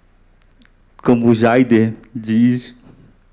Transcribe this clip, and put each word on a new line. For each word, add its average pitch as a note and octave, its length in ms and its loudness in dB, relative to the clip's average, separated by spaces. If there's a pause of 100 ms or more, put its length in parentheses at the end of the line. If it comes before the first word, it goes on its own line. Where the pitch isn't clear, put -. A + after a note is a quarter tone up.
(1040)
como A#2 260 0
o A#2+ 60 4
Jaider A2+ 600 0 (200)
diz, A#2 640 -2 (560)